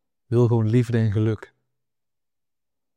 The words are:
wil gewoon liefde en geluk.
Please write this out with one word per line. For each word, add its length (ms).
wil 220
gewoon 220
liefde 280
en 140
geluk. 420